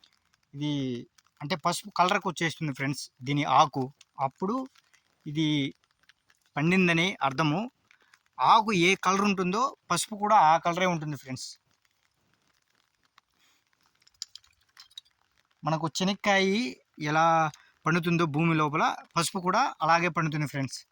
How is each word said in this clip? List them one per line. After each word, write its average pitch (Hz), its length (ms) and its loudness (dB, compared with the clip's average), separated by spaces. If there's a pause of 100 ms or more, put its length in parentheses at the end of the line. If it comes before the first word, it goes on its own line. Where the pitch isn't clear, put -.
(560)
ఇది 147 160 -4 (720)
అంటే 147 160 -4 (100)
పసుపు 175 320 -6
కలర్కి 185 320 2
వచ్చేస్తుంది 151 480 -4
ఫ్రెండ్స్ 139 240 -4 (260)
దీని 147 160 0 (160)
ఆకు, 139 240 0 (420)
అప్పుడు 190 300 -6 (760)
ఇది 156 160 -2 (1080)
పండిందని 170 500 2 (220)
అర్థము. 151 320 0 (920)
ఆకు 226 140 2 (200)
ఏ - 20 4 (160)
కలర్ 196 240 2
ఉంటుందో 185 320 0 (280)
పసుపు 175 340 -4
కూడా 208 140 6 (120)
ఆ - 20 8 (140)
కలరే 180 300 0
ఉంటుంది 151 260 -8
ఫ్రెండ్స్. 131 260 -10 (4000)
మనకు 160 180 -2 (100)
చెనక్కాయ 196 480 0 (680)
ఎలా 160 160 2 (580)
పండుతుందో 170 480 0
భూమి 165 260 2
లోపల 156 240 0 (300)
పసుపు 170 320 -2
కూడా 190 160 2 (220)
అలాగే 170 320 4
పండుతుంది 151 360 -2
ఫ్రెండ్స్. 135 240 -6 (160)